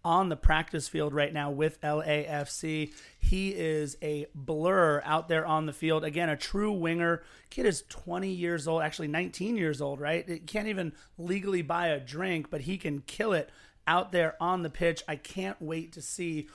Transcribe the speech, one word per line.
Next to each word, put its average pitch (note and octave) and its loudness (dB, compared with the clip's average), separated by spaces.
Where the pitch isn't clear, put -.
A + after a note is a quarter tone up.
on F3+ 4
the D#3+ 0
practice D#3+ 4
field D3+ -2
right C#3+ 2
now D3 -2
with D3+ 0
L D3+ 0
A D3+ 0
F D3 -4
C. D#3 -4
He F#3+ 4
is D#3 -2
a D3+ -4
blur D#3 4
out D#3+ 0
there D#3+ 2
on D#3 2
the D3+ -4
field. D#3+ 0
Again, D#3+ 0
a D3+ 0
true G#3 0
winger. E3+ 0
Kid - -2
is G3 2
twenty F#3 -6
years E3+ -2
old, E3 2
actually D3+ -4
nineteen F3+ -2
years D#3 0
old, C#3 -4
right? D#3+ -2
It E3+ -8
can't G#3 -4
even F#3 -2
legally F3+ 0
buy E3+ 0
a D3 0
drink, D#3 -4
but D3 -6
he F3 -2
can F3+ -2
kill G#3+ 0
it D#3 0
out F3+ 2
there E3+ 4
on F3 2
the D#3+ -4
pitch. E3 0
I D#3 -4
can't F#3+ -8
wait E3 -6
to D#3+ -14
see D#3 -4